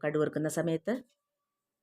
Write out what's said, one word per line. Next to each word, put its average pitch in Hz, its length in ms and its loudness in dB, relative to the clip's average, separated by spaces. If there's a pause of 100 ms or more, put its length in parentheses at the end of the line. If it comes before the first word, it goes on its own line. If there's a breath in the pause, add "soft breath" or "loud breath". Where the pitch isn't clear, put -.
കടുക് 151 160 2
വറുക്കുന്ന 147 280 0
സമയത്ത്. 160 420 0 (920)